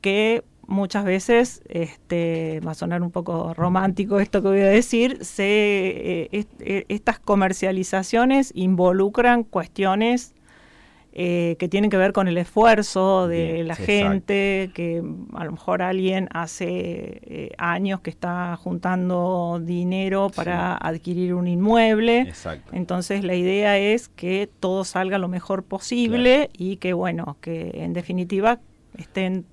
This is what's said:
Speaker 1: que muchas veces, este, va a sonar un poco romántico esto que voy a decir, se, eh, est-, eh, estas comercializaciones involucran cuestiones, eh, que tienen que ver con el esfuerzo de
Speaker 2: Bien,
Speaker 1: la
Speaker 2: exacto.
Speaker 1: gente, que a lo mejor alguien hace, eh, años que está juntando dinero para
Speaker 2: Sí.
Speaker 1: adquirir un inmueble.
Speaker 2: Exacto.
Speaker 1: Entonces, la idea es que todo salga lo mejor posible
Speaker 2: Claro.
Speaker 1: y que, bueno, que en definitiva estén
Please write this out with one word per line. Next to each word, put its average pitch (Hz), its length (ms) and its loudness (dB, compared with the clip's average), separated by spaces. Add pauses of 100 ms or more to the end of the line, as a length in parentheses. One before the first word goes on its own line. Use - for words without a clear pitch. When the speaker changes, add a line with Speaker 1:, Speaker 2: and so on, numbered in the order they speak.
Speaker 1:
que 214 420 0 (220)
muchas 196 380 -2
veces, 233 640 2
este, 165 960 -4
va 160 60 -6
a - 20 -8
sonar 175 280 -4
un 175 80 -2
poco 170 420 -4
romántico 190 680 0
esto 202 240 2
que 196 60 2
voy 196 120 4
a 196 80 6
decir, 240 540 4
se, - 220 -6
eh, 196 880 0
est-, - 280 -6
eh, - 280 -4
estas 208 300 -2
comercializaciones 190 1400 2
involucran 190 920 4
cuestiones, 202 880 0 (840)
eh, 175 420 0
que 180 100 -2
tienen 202 220 2
que 202 80 2
ver 196 140 4
con 190 160 2
el 175 100 0
esfuerzo 196 920 4
de 170 240 -2
Speaker 2:
Bien, 165 160 -4
Speaker 1:
la 165 60 -6
Speaker 2:
exacto. 160 180 -2
Speaker 1:
gente, 196 840 0
que 170 260 -4 (340)
a 170 100 -10
lo 156 80 -8
mejor 180 300 -4
alguien 185 500 0
hace, 175 880 -8
eh, - 360 -12
años 185 420 -2
que - 100 -10
está 175 460 -6
juntando 180 1040 -2
dinero 190 720 -2
para 175 460 -2
Speaker 2:
Sí. 160 80 -4
Speaker 1:
adquirir 180 460 -2
un 180 120 0
inmueble. 220 760 4
Speaker 2:
Exacto. - 520 -8
Speaker 1:
Entonces, 180 480 -4
la 180 120 -2
idea 196 440 2
es 214 300 0
que 190 400 -4 (120)
todo 190 240 -2
salga 190 340 -2
lo 180 100 -2
mejor 185 340 -4
posible 240 880 2
Speaker 2:
Claro. - 80 -14
Speaker 1:
y 190 220 -4
que, 180 160 -2
bueno, 170 480 -4
que 165 320 -8
en 170 180 -6
definitiva 180 680 0 (360)
estén 185 560 -6